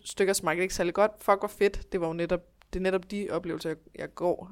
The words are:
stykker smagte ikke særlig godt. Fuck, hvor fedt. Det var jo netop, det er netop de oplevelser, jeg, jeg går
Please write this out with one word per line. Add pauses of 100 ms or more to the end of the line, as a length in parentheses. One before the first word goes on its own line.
stykker
smagte
ikke
særlig
godt.
Fuck,
hvor
fedt.
Det
var
jo
netop, (320)
det
er
netop
de
oplevelser,
jeg, (180)
jeg
går